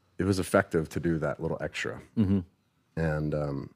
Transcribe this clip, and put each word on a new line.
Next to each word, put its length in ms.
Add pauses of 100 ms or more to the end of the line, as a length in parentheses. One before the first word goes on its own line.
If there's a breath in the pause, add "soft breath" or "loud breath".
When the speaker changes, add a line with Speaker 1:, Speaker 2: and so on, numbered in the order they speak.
(180)
Speaker 1:
it 60
was 160
effective 500
to 100
do 200
that 220
little 200
extra. 400 (160)
Speaker 2:
Mm-hmm. 220 (580)
Speaker 1:
And, 360
um, 420